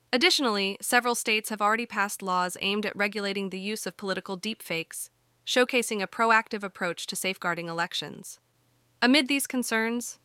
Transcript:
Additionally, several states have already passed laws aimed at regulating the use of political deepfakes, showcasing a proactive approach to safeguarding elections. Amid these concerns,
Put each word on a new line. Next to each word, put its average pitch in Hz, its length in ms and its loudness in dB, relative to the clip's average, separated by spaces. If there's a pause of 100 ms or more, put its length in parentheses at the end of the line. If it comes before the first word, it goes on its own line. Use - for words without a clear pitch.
(140)
Additionally, 226 680 2
several 240 340 2
states 220 360 -2
have 214 100 -4
already 220 240 2
passed 208 360 -4
laws 180 380 0
aimed 202 260 0
at - 120 -4
regulating 202 520 -2
the 185 80 -8
use 202 300 -6
of 180 80 -10
political 190 420 -6
deepfakes, - 720 -6 (380)
showcasing 240 540 2
a 190 40 -2
proactive 220 580 2
approach 185 440 -4
to 196 80 -8
safeguarding 175 540 -4
elections. 165 680 -6 (640)
Amid 254 280 6
these 277 180 0
concerns, 233 760 -2